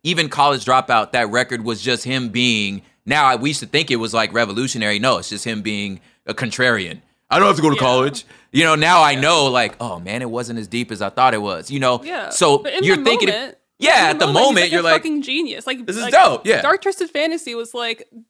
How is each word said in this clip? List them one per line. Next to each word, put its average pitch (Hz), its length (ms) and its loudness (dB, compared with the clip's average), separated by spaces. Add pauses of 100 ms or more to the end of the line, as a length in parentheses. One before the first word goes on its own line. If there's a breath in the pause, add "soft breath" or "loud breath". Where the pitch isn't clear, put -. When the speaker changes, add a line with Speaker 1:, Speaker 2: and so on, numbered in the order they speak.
Speaker 1:
even 165 260 -2
College 139 360 0
Dropout, 127 460 2
that 117 180 0
record 123 340 -2
was 110 180 -6
just 120 220 -2
him 127 260 -4
being, 107 520 0 (240 soft breath)
now 143 200 2
I, 131 100 4
we 123 140 -2
used 147 120 -4
to 120 40 -12
think 147 260 -2
it 127 60 0
was, 113 160 -6
like, 110 200 0
revolutionary. 110 640 -2
No, 123 180 2
it's 90 120 -10
just 104 160 -10
him 110 160 -6
being 101 380 -6 (260 soft breath)
a 107 80 -8
contrarian. 110 680 -2 (280)
"I 151 100 2
don't 196 80 4
have 196 100 4
to 156 40 -2
go 156 80 4
to 143 60 2
Speaker 2:
Yeah. 117 60 -2
Speaker 1:
college." 131 440 0 (260 soft breath)
You 143 120 2
know, 160 120 4
now 165 260 4
I 151 100 6
Speaker 2:
Yeah. 131 100 -2
Speaker 1:
know, 151 260 4
like, 123 320 0
"Oh, 101 200 -8
man, 101 220 -8
it 123 80 -8
wasn't 117 300 -6
as 104 80 -10
deep 117 240 -6
as 101 100 -8
I 101 80 -2
thought 127 240 2
it 110 80 -2
was," 95 300 -6
you 139 80 -4
know? 127 240 0
Speaker 2:
Yeah. 294 260 -10
Speaker 1:
So 151 300 4
Speaker 2:
But - 140 -6
in 370 100 -2
Speaker 1:
you're - 140 4
Speaker 2:
the 285 60 -4
Speaker 1:
thinking 233 260 2
it 202 40 0
Speaker 2:
moment, 247 240 -8 (220)
Speaker 1:
Yeah, 254 260 4
Speaker 2:
in 156 100 4
Speaker 1:
at 214 40 -2
the 170 80 2
Speaker 2:
moment, 143 100 2
he's, 226 80 6
Speaker 1:
moment, 233 180 4
Speaker 2:
like, 175 80 0
Speaker 1:
you're - 100 2
Speaker 2:
a - 20 0
Speaker 1:
like, 320 120 4
Speaker 2:
fucking 311 260 -2
genius. 269 460 -6
Like, 254 180 -8
Speaker 1:
"This 196 120 -6
is 233 60 -6
Speaker 2:
like, 247 100 -2
Speaker 1:
dope," 254 320 4
yeah. 202 160 2
Speaker 2:
Dark 381 200 0
Twisted 381 280 -4
Fantasy 311 460 -4
was, 233 180 -10
like, 233 340 -8 (220)